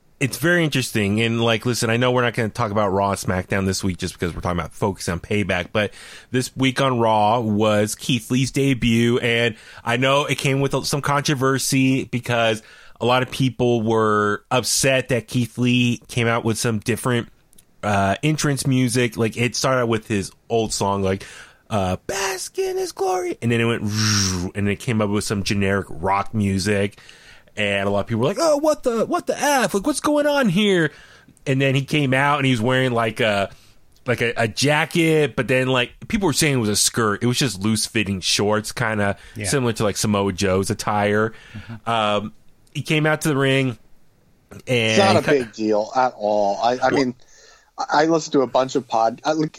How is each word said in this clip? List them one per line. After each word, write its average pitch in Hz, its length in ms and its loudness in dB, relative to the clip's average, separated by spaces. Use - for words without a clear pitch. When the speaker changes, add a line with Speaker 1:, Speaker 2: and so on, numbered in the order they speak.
Speaker 1:
it's - 180 -2
very 170 260 2
interesting. 113 560 0
And, 117 220 0
like, 113 240 2
listen, 117 240 0
I 113 80 2
know 127 140 2
we're 123 100 2
not 120 120 0
gonna 113 140 -2
talk 110 240 -4
about 104 160 2
Raw 98 220 2
and 95 80 -2
SmackDown 95 480 -2
this 95 180 -2
week 95 140 -2
just 87 160 -6
because 85 200 -4
we're 85 60 -10
talking 87 180 -2
about 80 140 -8
focusing 98 400 -4
on 85 80 -4
Payback, 95 500 -2
but 104 220 -2
this 123 260 -4
week 127 240 0
on 131 180 2
Raw 110 420 4
was 107 540 2
Keith - 360 -4
Lee's 127 200 0
debut, 120 680 2
and 117 360 0
I 117 140 0
know 135 260 2
it 117 140 -4
came 139 220 0
with 135 260 -2
some 143 160 -2
controversy 135 1000 0
because 117 580 0
a - 60 -4
lot 127 160 4
of 127 80 -6
people 120 520 0
were 107 680 2
upset 127 600 0
that 117 180 -2
Keith 120 300 -4
Lee 123 500 2
came 117 180 -2
out 117 160 0
with 113 160 0
some 117 220 -2
different, 120 480 -2
uh, 98 400 2
entrance 147 440 0
music. 127 520 0
Like, 110 180 0
it 120 180 -2
started 127 320 0
with 113 220 -2
his 98 240 -2
old 113 240 0
song, 98 300 -2
like, 98 220 -2
uh, 92 260 0
"Bask 381 500 -6
in 370 180 -2
His 370 160 -4
Glory," 370 480 -4
and 117 120 0
then 117 80 0
it 117 60 0
went, 113 160 -2
and 101 120 -2
it 101 120 -2
came 113 200 -2
up 104 100 0
with 104 120 0
some 101 220 -4
generic 98 460 0
rock 95 440 -2
music. 101 640 0
And 101 320 0
a - 20 0
lot 101 100 0
of 98 60 -4
people 110 160 -2
were 131 60 2
like, 196 120 -2
"Oh, 311 160 4
what 294 280 0
the, 226 200 0
what 339 220 -4
the - 120 -4
F? 262 360 0
Like, 202 120 0
what's 294 140 -2
going 294 260 0
on 285 220 2
here?" 185 440 2
And 135 140 0
then 135 140 2
he 135 100 0
came 139 300 0
out 143 240 2
and 135 80 0
he 131 60 4
was 120 80 0
wearing, 131 320 2
like, 113 280 0
a, 101 300 2
like, 120 160 0
a, 117 140 0
a 117 120 0
jacket, 151 880 0
but 123 120 -2
then, 127 200 2
like, 127 400 -2
people 196 180 0
were 151 60 2
saying 143 220 2
it 127 40 2
was 110 100 0
a 104 80 0
skirt. 107 460 0
It 113 40 2
was 123 120 0
just 104 220 -2
loose 107 260 0
fitting 98 340 -2
shorts, 104 520 0
kinda 107 440 0
Speaker 2:
Yeah. 107 100 -8
Speaker 1:
similar 123 280 0
to, 113 100 -2
like, 98 120 0
Samoa 101 360 0
Joe's 95 380 0
attire. 104 640 0
Speaker 2:
Mm-hmm. 107 380 -10
Speaker 1:
Um, 104 420 0
he 147 80 -8
came 151 240 0
out 156 160 2
to 160 60 -2
the 147 80 0
ring, 135 400 0
and - 180 -20
Speaker 3:
It's 113 300 2
not - 180 6
a - 40 4
Speaker 1:
he 139 40 -6
cut - 80 2
Speaker 3:
big 123 200 0
deal 107 420 0
at 127 220 2
all. 104 460 0
I, 120 120 2
I - 80 -8
Speaker 1:
Well 131 100 4
Speaker 3:
mean, 131 220 0
I, - 260 0
I 160 40 2
listen 160 260 0
to 139 100 4
a 127 40 0
bunch 127 300 0
of 135 100 -2
pod. 113 380 0
I, 151 80 0
like, 156 260 -4